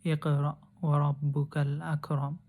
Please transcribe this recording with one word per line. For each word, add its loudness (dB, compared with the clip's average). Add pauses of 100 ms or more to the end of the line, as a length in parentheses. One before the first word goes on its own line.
ইকরা 0 (260)
ওয়া 4
রাব্বুকাল 0
আকরাম। -2 (100)